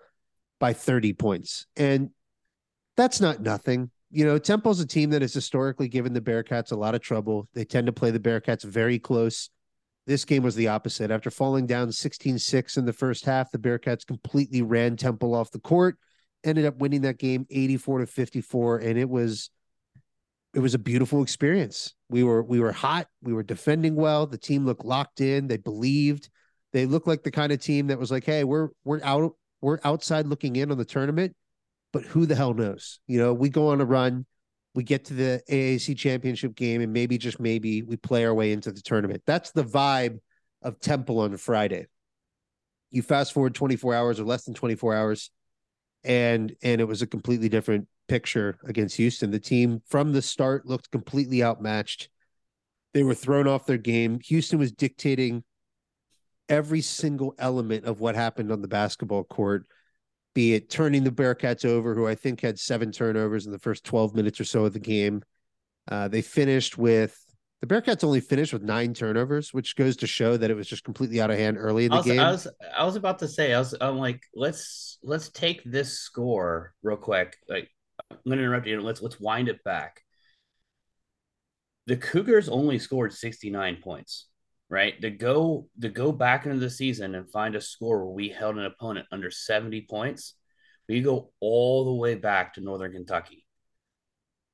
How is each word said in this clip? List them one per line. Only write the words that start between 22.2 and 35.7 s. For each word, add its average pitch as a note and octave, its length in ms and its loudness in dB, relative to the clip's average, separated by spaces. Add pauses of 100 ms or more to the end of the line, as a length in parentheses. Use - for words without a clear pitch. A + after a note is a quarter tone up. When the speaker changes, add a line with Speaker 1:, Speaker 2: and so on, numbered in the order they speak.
Speaker 1:
were, A2+ 200 4
we A#2+ 160 0
were A2+ 120 2
hot. D3+ 360 -2 (160)
We A#2 100 -4
were A2 100 -2
defending D3+ 520 0
well. D3+ 320 2
The C3+ 100 -10
team C#3 260 -2
looked B2 220 -2
locked C3 340 -4
in. C3+ 280 0
They A2+ 100 -2
believed. C#3 720 0 (420)
They C3 140 2
looked D#3+ 220 0
like D#3+ 160 0
the C#3+ 80 -4
kind D3 200 0
of C#3 80 0
team C#3+ 280 0
that C3+ 120 -2
was B2 120 -4
like, B2+ 120 -2
"Hey, D3+ 200 0
we're, D3 260 0 (140)
we're D3 200 -4
out, D3 300 2 (260)
we're D3+ 240 0
outside D3+ 440 0
looking C#3 280 -2
in C#3+ 160 0
on C3+ 60 -2
the A#2 80 -2
tournament, D#3 500 0 (560)
but C#3+ 120 -4
who D#3+ 240 2
the D3+ 80 4
hell B2+ 180 2
knows?" G#2+ 540 -4
You B2 100 2
know, A#2+ 160 4
we C3+ 160 2
go D3+ 200 4
on C#3+ 120 4
a C3 40 2
run, B2+ 420 2 (480)
we C3 80 -2
get C3+ 220 -2
to D3 100 -12
the B2+ 340 0
A C#3 60 0
A C3 240 2